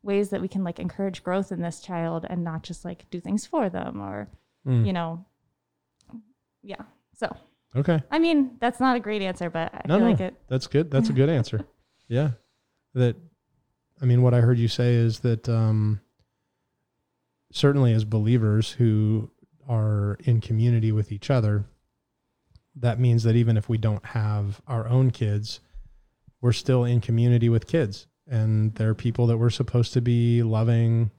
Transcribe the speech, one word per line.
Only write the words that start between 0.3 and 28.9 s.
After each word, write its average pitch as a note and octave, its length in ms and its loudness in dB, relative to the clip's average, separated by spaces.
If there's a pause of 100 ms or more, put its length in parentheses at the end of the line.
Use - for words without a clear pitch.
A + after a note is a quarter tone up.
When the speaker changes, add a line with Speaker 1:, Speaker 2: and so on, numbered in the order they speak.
Speaker 1:
we F#3+ 60 -6
can, F#3+ 160 -6
like, F3 160 -8
encourage F#3 440 -8
growth F#3+ 280 -4
in E3+ 100 -8
this E3+ 180 -8
child E3 500 -8
and F3 140 -6
not D#3+ 200 -8
just, - 220 -14
like, F3 240 -14
do F3+ 100 -10
things G3 260 -6
for C4 240 -2
them F3 320 -8
or, G2+ 280 -12 (380)
Speaker 2:
Mm. A#2+ 180 2
Speaker 1:
you C#3 80 -2
know, E3+ 320 -6 (1400)
yeah. G3 200 -18 (320)
So, - 220 -8 (400)
Speaker 2:
Okay. D3 260 0 (100)
Speaker 1:
I D#4 80 0
mean, D4+ 400 2
that's A#3+ 200 -2
not B3+ 160 2
a B3 40 -2
great G#3 220 -6
answer, F3+ 280 -4
but E3 240 -6
I - 140 -14
Speaker 2:
No, D#3 80 2
Speaker 1:
feel A3+ 100 4
Speaker 2:
no, A#3 60 4
Speaker 1:
like C#3 100 2
it. F#3 140 -8 (120)
Speaker 2:
that's C3 200 -4
good. D3+ 240 0
That's C3 180 2
a - 40 -2
good C3+ 160 4
Speaker 1:
<laughs> D#3 100 0
Speaker 2:
answer. G#2+ 260 -4 (420)
Yeah. C3 240 -2 (600)
That, B2 220 2 (840)
I C3+ 40 -2
mean, B2 160 4
what B2 120 6
I A#2+ 80 4
heard A#2+ 180 4
you A#2 80 2
say A#2+ 280 0
is A#2 260 2
that, A#2 280 -2
um, G#2+ 500 2 (1500)
certainly C#3 420 4
as A2 120 2
believers A2 680 2
who A2 580 2 (380)
are G#2 560 -2
in A#2 180 2
community A2+ 500 0
with G#2+ 200 -2
each G2+ 180 -12
other, G#2 360 2 (1120)
that A#2+ 240 -2
means A#2 240 2
that A2+ 120 2
even A#2 220 2
if G#2 120 -4
we A2 80 -2
don't G#2+ 280 -2
have G#2 640 -4
our A2+ 200 -6
own B2+ 240 2
kids, G#2 480 -4 (840)
we're B2 100 2
still B2 340 0
in A#2+ 160 2
community A#2 480 2
with A#2 180 0
kids. A#2+ 400 -2 (200)
And A2 480 0
there A2 140 0
are G#2+ 60 0